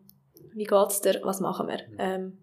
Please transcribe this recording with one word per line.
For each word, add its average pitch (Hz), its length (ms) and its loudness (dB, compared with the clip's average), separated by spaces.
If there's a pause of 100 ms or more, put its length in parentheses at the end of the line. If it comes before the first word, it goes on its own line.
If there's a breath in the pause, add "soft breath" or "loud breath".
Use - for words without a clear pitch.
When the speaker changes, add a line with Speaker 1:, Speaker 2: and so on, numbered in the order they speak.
(540)
Speaker 1:
wie 214 120 -6
geht's 202 360 4
dir, 196 220 4
was 190 160 -2
machen 170 280 -2
wir? - 100 -4 (120)
Speaker 2:
Mhm. - 100 -18
Speaker 1:
Ähm, 190 440 -4